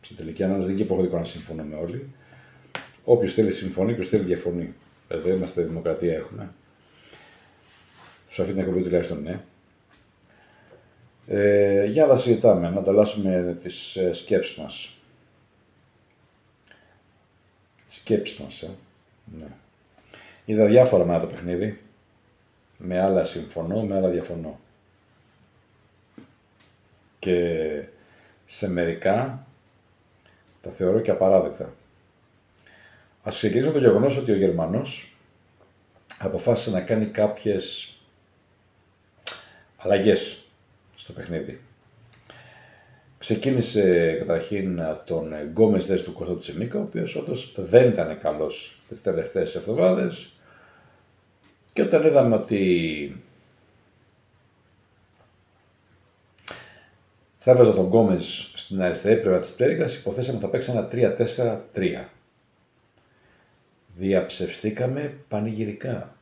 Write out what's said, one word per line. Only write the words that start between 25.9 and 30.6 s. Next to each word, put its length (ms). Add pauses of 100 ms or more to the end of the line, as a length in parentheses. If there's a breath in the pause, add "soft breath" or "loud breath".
Και 640 (640 soft breath)
σε 240
μερικά 800 (1120 soft breath)